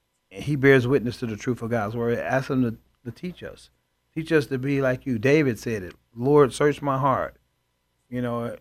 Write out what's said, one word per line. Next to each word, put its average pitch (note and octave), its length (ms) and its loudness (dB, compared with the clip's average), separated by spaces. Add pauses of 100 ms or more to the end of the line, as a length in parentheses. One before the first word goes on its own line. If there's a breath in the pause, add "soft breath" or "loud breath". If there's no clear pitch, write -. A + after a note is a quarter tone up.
(300)
He D3 260 -6
bears C3+ 320 6
witness B2 300 0
to - 80 -6
the A2+ 100 -6
truth A#2 260 -6
of A2+ 100 -6
God's A2 240 -4
word. A#2 220 -2
Ask B2 320 -4
him C3 140 0
to, A#2 140 -2 (280)
to A#2+ 60 -8
teach F3 320 -14
us. - 260 -16 (440)
Teach D#3+ 180 -8
us D3+ 160 4
to C3+ 100 -4
be C#3 240 -2
like B2+ 240 -2
you. B2+ 140 -2
David C#3 380 2
said A2 260 -6
it, F2 100 -14 (220)
"Lord, C3 380 4
search D3 280 0
my C#3 160 -2
heart, B2+ 380 -2 (760)
you B2 120 -6
know, A#2+ 400 -6